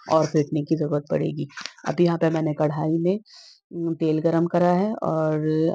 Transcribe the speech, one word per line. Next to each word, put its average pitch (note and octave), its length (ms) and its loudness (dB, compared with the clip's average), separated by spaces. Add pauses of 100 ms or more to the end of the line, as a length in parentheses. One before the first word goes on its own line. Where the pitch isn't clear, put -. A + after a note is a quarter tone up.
(120)
और D#3 140 4
फेंटने D3 380 0
की D#3 120 0
ज़रूरत D3 360 -2
पड़ेगी। D3+ 360 -2 (400)
अब E3 140 0
यहाँ E3+ 160 4
पे E3 120 2
मैंने D#3+ 240 0
कढ़ाई D#3 440 0
में, F3+ 220 0 (520)
उम, E3+ 220 -4
तेल D#3 260 0
गरम E3 280 2
करा F3 260 2
है G3+ 200 0
और D#3 540 -2 (280)